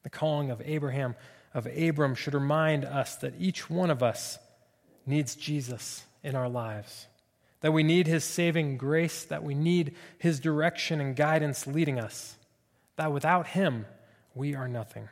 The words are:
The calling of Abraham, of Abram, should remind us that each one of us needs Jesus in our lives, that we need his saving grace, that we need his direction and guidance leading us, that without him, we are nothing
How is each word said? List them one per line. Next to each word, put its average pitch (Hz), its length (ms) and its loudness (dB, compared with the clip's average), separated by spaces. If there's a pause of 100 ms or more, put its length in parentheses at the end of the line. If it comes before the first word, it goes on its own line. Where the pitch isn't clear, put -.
The - 60 -8
calling 147 400 0
of 117 140 -6
Abraham, 139 520 -2 (360)
of 120 140 -4
Abram, 147 480 2
should 139 200 -4
remind 147 500 2
us 131 320 -2
that 139 220 -8
each - 300 -2
one 170 220 0
of 127 120 2
us - 360 -2 (680)
needs 139 300 0
Jesus 127 720 -8 (180)
in 139 120 -6
our 127 140 -2
lives, 110 600 -8 (520)
that 156 120 4
we 156 100 6
need 165 240 6
his 160 180 2
saving 160 540 0
grace, 156 460 0
that 151 180 -8
we 143 120 -4
need 160 420 2 (200)
his 165 220 2
direction 156 640 0
and 135 160 -2
guidance 151 500 2
leading 143 320 0
us, - 400 -10 (580)
that 156 160 0
without 160 360 2
him, 135 380 0 (480)
we 143 200 -4
are 131 140 -6
nothing 110 440 -8